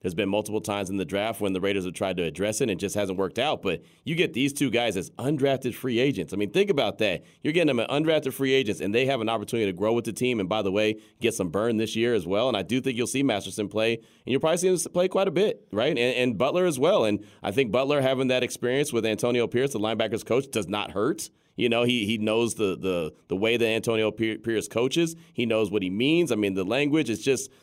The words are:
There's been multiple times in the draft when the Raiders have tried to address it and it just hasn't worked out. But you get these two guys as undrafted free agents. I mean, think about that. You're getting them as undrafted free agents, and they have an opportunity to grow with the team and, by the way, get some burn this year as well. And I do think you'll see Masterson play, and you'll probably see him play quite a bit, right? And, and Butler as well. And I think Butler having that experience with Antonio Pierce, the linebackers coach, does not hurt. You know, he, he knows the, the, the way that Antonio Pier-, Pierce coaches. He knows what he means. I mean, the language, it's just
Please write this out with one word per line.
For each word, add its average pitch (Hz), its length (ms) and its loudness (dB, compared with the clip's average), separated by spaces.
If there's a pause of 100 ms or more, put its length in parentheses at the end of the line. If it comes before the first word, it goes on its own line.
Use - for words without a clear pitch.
There's 90 140 -4
been 98 120 0
multiple 104 320 -2
times 101 300 -4
in 98 60 -4
the 95 80 -2
draft 98 360 -2
when 101 120 0
the 92 80 -2
Raiders 98 240 0
have 90 100 -6
tried 92 220 -4
to 90 80 0
address 90 360 -2
it 143 40 2
and 110 80 0
it 87 80 -4
just 98 160 -4
hasn't 98 220 -2
worked 95 200 -2
out. 135 240 -2
But 90 200 -2 (200)
you 156 140 -4
get - 160 0
these 139 200 0
two 139 180 0
guys 113 260 2
as - 140 -4
undrafted 131 640 0
free 120 260 0
agents. 101 320 0
I 92 60 -4
mean, 104 120 -2
think 196 200 2
about 127 280 0
that. 95 240 0 (220)
You're 156 80 0
getting 165 160 4
them 127 100 2
as 113 80 0
undrafted 151 460 0
free 135 200 0
agents, 123 280 2
and 95 120 -2
they 127 140 2
have 131 140 0
an 107 80 0
opportunity 110 420 0
to 90 80 -6
grow 107 140 2
with 117 140 0
the 113 60 -4
team 123 280 0
and, 92 80 -2
by 107 140 0
the 98 100 0
way, 107 240 2 (240)
get 113 140 2
some 90 160 -2
burn 110 260 0
this 110 180 -2
year 117 200 2
as 92 120 -2
well. 101 220 0
And 117 80 0
I 98 60 -2
do 127 180 -2
think 123 160 -4
you'll 120 100 -2
see 135 160 -2
Masterson 104 460 -2
play, 110 260 0
and 113 80 -8 (300)
you'll 131 80 0
probably 160 160 0
see 175 120 0
him 185 100 2 (160)
play 180 120 2
quite 190 220 0
a - 20 0
bit, 180 400 -2
right? 113 200 0
And, 147 80 0
and 123 400 2
Butler 147 260 2
as 160 140 0
well. 156 260 4
And 104 180 0 (200)
I 95 80 -2
think 113 200 2
Butler 139 300 2
having 131 280 2
that 127 140 2
experience 127 480 -2
with 113 140 0
Antonio 117 420 2
Pierce, 127 280 0
the - 40 -2
linebackers 110 460 -2
coach, 127 260 0
does 104 160 -2
not 104 260 -4
hurt. 104 360 -2 (280)
You 120 120 2
know, 117 140 2
he, 120 240 2
he 113 100 0
knows 107 380 0
the, 98 200 0
the, 87 380 -2 (160)
the - 80 0
way 113 220 2
that 113 80 4
Antonio 110 440 0
Pier-, 110 280 -4
Pierce 113 280 -2
coaches. 165 480 0 (200)
He 123 100 -2
knows 110 260 2
what 101 120 0
he 92 80 -2
means. 139 420 2
I 113 40 2
mean, 101 180 0
the 95 100 0
language, 139 460 0
it's 107 120 -4
just - 280 0 (120)